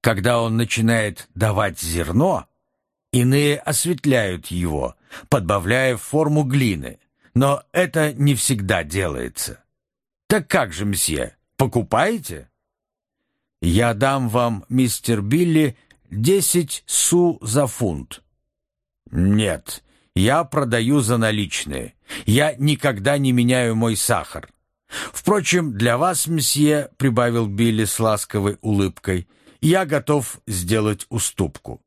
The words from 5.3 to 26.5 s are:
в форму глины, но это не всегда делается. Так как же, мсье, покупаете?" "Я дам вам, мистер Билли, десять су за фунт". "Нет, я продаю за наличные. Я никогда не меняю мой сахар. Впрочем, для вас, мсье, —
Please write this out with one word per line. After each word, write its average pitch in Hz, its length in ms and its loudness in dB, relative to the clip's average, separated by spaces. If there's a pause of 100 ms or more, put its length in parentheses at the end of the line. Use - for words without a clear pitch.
в - 60 -12
форму 151 420 0
глины, 110 560 -2 (340)
но 139 380 0
это 156 400 0
не 139 240 2
всегда 98 480 0
делается. 73 800 -6 (640)
Так 208 180 2
как 127 260 0
же, 85 120 -6
мсье, 82 520 -2 (200)
покупаете?" 123 920 0 (1160)
"Я 107 300 2
дам 131 340 0
вам, 117 400 -2
мистер 120 540 0
Билли, 156 560 2 (320)
десять 165 760 0
су 175 540 2
за 127 260 0
фунт". 85 560 -6 (880)
"Нет, 95 720 0 (320)
я 127 300 2
продаю 131 560 0
за 117 160 0
наличные. 98 760 -2 (320)
Я 143 320 2
никогда 139 580 0
не 135 160 2
меняю 123 420 2
мой 113 220 0
сахар. - 540 -4 (380)
Впрочем, 170 880 -2
для 117 180 2
вас, 165 300 0
мсье, — 147 720 0